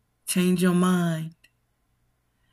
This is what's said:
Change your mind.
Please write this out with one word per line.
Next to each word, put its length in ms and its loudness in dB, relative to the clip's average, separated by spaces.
Change 340 0
your 120 2
mind. 640 0